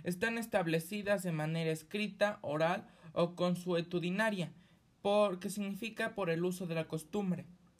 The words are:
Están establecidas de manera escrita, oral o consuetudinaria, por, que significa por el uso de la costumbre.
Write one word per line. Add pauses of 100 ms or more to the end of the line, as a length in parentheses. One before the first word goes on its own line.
Están
establecidas
de
manera
escrita,
oral (280)
o
consuetudinaria, (480)
por,
que
significa
por
el
uso
de
la
costumbre. (340)